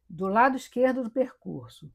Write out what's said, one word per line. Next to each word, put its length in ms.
do 180
lado 300
esquerdo 480
do 60
percurso. 840